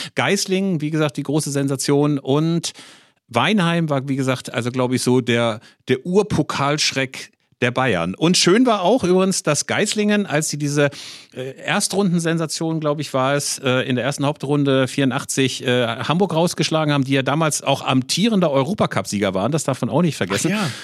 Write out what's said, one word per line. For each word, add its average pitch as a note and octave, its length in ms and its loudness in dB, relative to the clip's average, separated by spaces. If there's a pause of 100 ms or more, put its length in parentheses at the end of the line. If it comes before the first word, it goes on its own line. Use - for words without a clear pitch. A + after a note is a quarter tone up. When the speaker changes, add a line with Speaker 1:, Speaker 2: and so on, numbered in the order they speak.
(140)
Speaker 1:
Geislingen, F#3 640 0
wie D3+ 80 -4
gesagt, D#3 300 0
die C#3+ 40 -4
große D3 280 -2
Sensation. C#3+ 680 0
Und D#3+ 540 0 (560)
Weinheim E3+ 640 2
war, C#3 180 -2
wie C3+ 80 -2
gesagt, C3 380 -2
also, B2 160 -2
glaub B2+ 240 0
ich, B2 80 -2
so B2+ 180 4
der, A#2 400 0 (280)
der - 180 0
Urpokalschreck D3 1300 -2 (280)
der B2 120 2
Bayern. F#2+ 420 0
Und F3 240 2
schön G#3+ 260 4
war G#3+ 160 2
auch G3 240 2
übrigens, F#3 380 2
dass D3 240 -2
Geislingen, G#3 580 0
als D3+ 240 -2
sie D3+ 80 -6
diese, D3 320 0 (460)
äh, B2+ 240 -10
Erstrundensensation, E3 1200 0
glaub D3+ 200 0
ich, C#3+ 120 -8
war C3+ 220 2
es, - 240 -4
äh, B2+ 280 0
in B2+ 100 0
der A2+ 100 0
ersten C#3+ 180 -2
Hauptrunde C#3 640 0
vierundachtzig, C3+ 800 -2
äh, B2 200 2
Hamburg D3 480 0
rausgeschlagen D#3 600 0
haben, C#3 100 2
die C3 80 -2
ja C3+ 100 4
damals D3 400 0
auch C#3 200 0
amtierender E3 680 2
Europacup-Sieger B2+ 840 0
waren. G#2+ 180 0
Das D#3+ 120 -2
darf C3 180 -2
man A#2+ 80 -2
auch C#3 100 2
nicht E3 160 0
vergessen. C3+ 380 -2
Speaker 2:
Ach G#3+ 80 -2
ja. C#3+ 80 -2 (140)